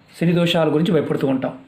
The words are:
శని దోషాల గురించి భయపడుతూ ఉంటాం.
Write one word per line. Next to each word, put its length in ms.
శని 100
దోషాల 420
గురించి 180
భయపడుతూ 360
ఉంటాం. 300